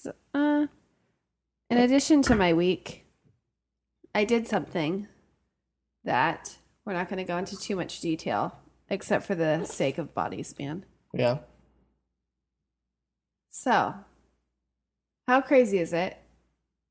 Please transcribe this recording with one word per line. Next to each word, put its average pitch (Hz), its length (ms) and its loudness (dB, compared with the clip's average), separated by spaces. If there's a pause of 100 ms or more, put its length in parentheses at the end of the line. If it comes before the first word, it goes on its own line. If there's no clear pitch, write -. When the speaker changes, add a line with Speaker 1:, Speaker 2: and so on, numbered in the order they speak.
(360)
Speaker 1:
uh, 294 300 2 (1040)
in 240 80 2
addition 277 440 6
to 254 120 4
my 185 180 4
week, - 540 -2 (1080)
I 208 100 0
did 233 220 0
something 180 640 -2 (960)
that - 540 -2 (260)
we're 208 80 -8
not 180 160 -4
gonna 185 160 -6
go 175 140 -4
into 190 200 -8
too - 160 -6
much - 260 -6
detail, 160 560 -4 (340)
except - 340 -2
for 202 100 -4
the 165 300 0
sake 139 320 -4
of 147 180 -8
body - 280 -4
span. 151 420 -10 (300)
Speaker 2:
Yeah. 127 240 0 (2000)
Speaker 1:
So, 160 440 0 (1300)
how 254 140 4
crazy 254 380 4
is 165 140 -2
it? 175 260 -2 (720)